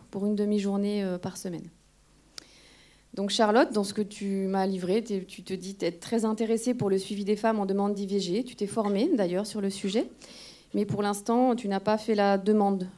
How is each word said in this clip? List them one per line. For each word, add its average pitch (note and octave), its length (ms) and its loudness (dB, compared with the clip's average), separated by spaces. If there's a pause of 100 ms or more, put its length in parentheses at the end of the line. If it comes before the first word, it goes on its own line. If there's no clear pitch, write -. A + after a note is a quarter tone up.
(100)
pour G3+ 160 -4
une G#3 100 0
demi-journée, G3+ 680 0
euh, F#3 140 -2
par F#3 220 -8
semaine. E3+ 280 -8 (1500)
Donc G3 160 -2
Charlotte, A3+ 420 4
dans G#3 120 2
ce G3 100 -8
que G#3+ 80 -2
tu G3 440 -2
m'as F#3+ 200 0
livré, F#3+ 360 0
t'es, G3+ 220 -4
tu - 180 -16
te F3+ 120 -8
dis F#3+ 260 -10
être E3+ 200 -4
très A3+ 260 -2
intéressée A3+ 480 0
pour G#3 160 0
le F#3+ 80 4
suivi G3+ 260 -4
des G#3 120 2
femmes A3 220 0
en G3+ 60 0
demande G3+ 300 0
d'I G3 120 -4
V G3 140 0
G. F#3 240 -2
Tu B3 100 -14
t'es G#3 120 -4
formée G3+ 480 0
d'ailleurs G3 320 0
sur G#3+ 160 -6
le G3 80 0
sujet, G3+ 400 -2 (640)
mais G#3 100 2
pour G#3 160 -2
l'instant, A3+ 560 2
tu A#3+ 120 -4
n'as G3 120 0
pas G#3+ 160 2
fait A3 180 0
la G3+ 220 4
demande, G3 500 4 (120)